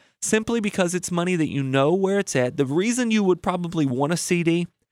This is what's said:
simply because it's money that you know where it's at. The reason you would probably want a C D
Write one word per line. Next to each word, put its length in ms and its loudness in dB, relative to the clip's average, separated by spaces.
simply 380 0
because 340 -2
it's 160 -6
money 240 0
that 140 0
you 140 -4
know 300 2
where 260 0
it's 180 -2
at. 220 0
The 80 2
reason 440 0
you 140 2
would 180 2
probably 440 -2
want 260 0
a 40 0
C 280 0
D 240 0